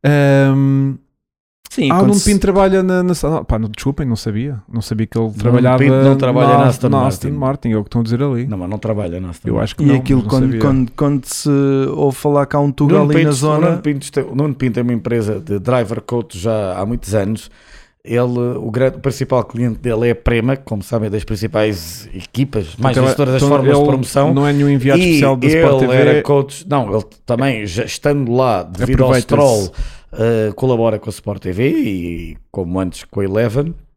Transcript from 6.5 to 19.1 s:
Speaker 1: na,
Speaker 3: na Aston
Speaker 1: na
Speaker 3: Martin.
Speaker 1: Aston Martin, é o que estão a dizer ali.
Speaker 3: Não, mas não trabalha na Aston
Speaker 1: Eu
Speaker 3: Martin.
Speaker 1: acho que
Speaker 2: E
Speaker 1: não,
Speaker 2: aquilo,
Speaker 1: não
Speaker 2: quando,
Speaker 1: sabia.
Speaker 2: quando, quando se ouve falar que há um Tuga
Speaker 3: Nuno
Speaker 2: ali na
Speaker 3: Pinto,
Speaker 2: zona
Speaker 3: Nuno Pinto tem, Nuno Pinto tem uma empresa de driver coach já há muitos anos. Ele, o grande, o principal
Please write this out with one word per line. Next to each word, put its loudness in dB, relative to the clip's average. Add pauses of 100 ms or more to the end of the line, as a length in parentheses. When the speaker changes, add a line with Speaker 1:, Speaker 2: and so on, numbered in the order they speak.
Speaker 1:
na, 6
Speaker 3:
na 4
Aston 0
Speaker 1:
na 2
Speaker 3:
Martin. -2
Speaker 1:
Aston -6
Martin, -4
é 0
o 0
que -10
estão -2
a -2
dizer -2
ali. -2
Speaker 3:
Não, -6
mas -8
não -6
trabalha -4
na -8
Aston -10
Speaker 1:
Eu -2
Speaker 3:
Martin. 0
Speaker 1:
acho -8
que -4
Speaker 2:
E 2
Speaker 1:
não, 6
Speaker 2:
aquilo, 2
Speaker 1:
não -4
Speaker 2:
quando, 2
Speaker 1:
sabia. 0
Speaker 2:
quando, 2
quando -2
se -6 (480)
ouve 0
falar 0
que -6
há 2
um 2
Tuga 2
Speaker 3:
Nuno 4
Speaker 2:
ali 2 (100)
na 2
Speaker 3:
Pinto, 0
Speaker 2:
zona 2
Speaker 3:
Nuno -2
Pinto -4
tem, -2
Nuno -4
Pinto -2
tem -2
uma -2
empresa -2
de -4
driver -2
coach -8
já -4
há -4
muitos -6
anos. -2 (540)
Ele, -2 (200)
o -8
grande, -2
o -14
principal -2